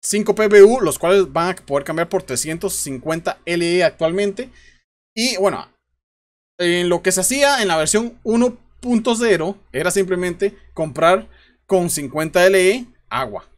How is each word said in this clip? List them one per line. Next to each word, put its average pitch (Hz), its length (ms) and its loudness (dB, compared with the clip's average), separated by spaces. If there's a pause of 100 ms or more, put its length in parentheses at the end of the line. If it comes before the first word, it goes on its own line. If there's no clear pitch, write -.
cinco 208 320 -2
P 214 140 2
B 208 140 6
U, 233 180 6
los 165 180 -2
cuales 180 320 0
van 165 200 -2
a - 160 -12
poder 139 180 -4
cambiar 165 240 -4
por 180 140 -2
trescientos 160 520 -6
cincuenta 156 720 -8
L 170 320 -2
E 180 80 2
actualmente. 196 680 -2 (640)
Y 233 220 0
bueno, 180 340 -2 (880)
en 175 300 0
lo 170 140 0
que 190 100 0
se 185 80 0
hacía 277 420 2
en 202 60 -2
la 165 80 0
versión 208 460 -2
uno 233 360 0 (220)
punto 240 340 0
cero 202 440 0 (140)
era 160 180 -2
simplemente 180 680 -2 (160)
comprar 160 560 0 (380)
con 175 240 0
cincuenta 156 560 0
L 190 120 6
E 202 280 2 (240)
agua. 107 480 -8